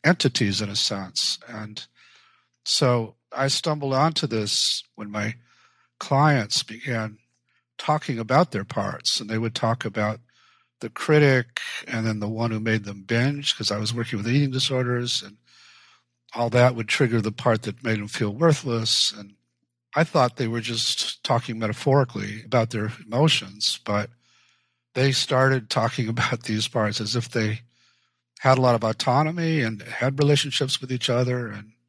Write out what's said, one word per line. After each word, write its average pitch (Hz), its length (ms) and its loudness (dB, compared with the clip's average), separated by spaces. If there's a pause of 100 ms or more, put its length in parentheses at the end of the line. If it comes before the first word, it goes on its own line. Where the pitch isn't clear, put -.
entities 110 580 2
in 101 80 -6
a 98 60 -8
sense. - 720 -4
And 107 380 -14 (800)
so 123 500 0 (160)
I 135 160 -2
stumbled 143 460 -2
onto 151 340 2
this 110 560 -2 (120)
when 104 160 -12
my 104 240 -4 (640)
clients 139 640 2
began 110 540 -8 (600)
talking 147 420 -2
about 131 320 2
their 98 140 -4
parts, - 540 -4
and 104 100 -10
they 110 80 -2
would 113 180 -2
talk 117 300 -2
about 107 340 -2 (600)
the 117 100 -8
critic 143 720 4 (280)
and 113 180 -4
then 107 140 -2
the 104 80 -4
one 113 240 -2
who 110 80 -4
made 110 240 0
them 101 200 -12
binge, 135 520 0
'cause - 160 -4
I 101 60 -2
was 107 160 -2
working 117 240 -4
with 104 100 -4
eating 135 240 2
disorders, 123 720 -2
and 101 140 -20 (960)
all 117 180 0
that 123 240 6
would 113 120 -6
trigger 117 340 2
the 104 100 -2
part 113 320 0
that - 200 -8
made 113 160 -2
them 101 80 -8
feel 104 220 -2
worthless. 123 800 2
And 101 240 -18 (600)
I 165 80 4
thought 135 320 2
they 120 120 -2
were 117 140 -2
just - 640 -4
talking 120 340 0
metaphorically 113 840 0
about 113 260 2
their 107 220 -4 (120)
emotions, 113 800 0
but 104 280 -2 (840)
they 135 180 2
started 131 580 2
talking 113 400 0
<laughs> - 0 -
about 117 340 -2
these 107 240 -2
parts 107 340 -2
as 107 140 -4
if 117 140 -2
they 110 320 -2 (800)
had 131 200 6
a - 20 2
lot 123 140 6
of 110 80 0
autonomy 156 760 0
and 110 200 -4
had 135 380 -4
relationships 143 600 2
with 127 120 -8
each 127 180 -2
other. 123 380 0
And 104 260 -14 (160)